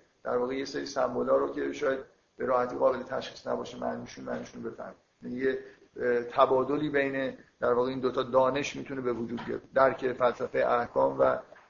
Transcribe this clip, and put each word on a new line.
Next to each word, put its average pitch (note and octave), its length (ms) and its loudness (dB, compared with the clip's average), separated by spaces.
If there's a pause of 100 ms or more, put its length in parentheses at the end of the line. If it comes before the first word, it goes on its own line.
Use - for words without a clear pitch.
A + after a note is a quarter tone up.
(240)
در B2 140 0
واقع B2 180 -2
یه C3+ 100 -4
سری C#3 200 -6
سمبولا B2+ 520 2
رو C#3 160 0
که C#3 200 -2
شاید C3 260 -2 (380)
به B2 80 -4
راحتی B2 300 0
قابل C3 280 2
تشخیص B2+ 440 -8
نباشه B2 300 -4
معنیشون، B2 480 -6
معنیشون A#2+ 380 -8
بفهمه. F#2+ 320 -10 (260)
یعنی B2 140 -8
یه، C3 240 0 (380)
اه، B2 260 2
تبادلی C3+ 640 4
بین C3+ 480 0 (220)
در A#2+ 140 4
واقع B2 160 2
این C3+ 100 -4
دوتا B2+ 240 0
دانش C3 520 2
می‌تونه C3+ 260 -8
به B2 120 -2
وجود A#2 320 -6
بیاد، A#2 160 -6 (120)
درک C3 400 4
فلسفهٔ B2 540 0
احکام C3 520 2
و C3 180 4 (320)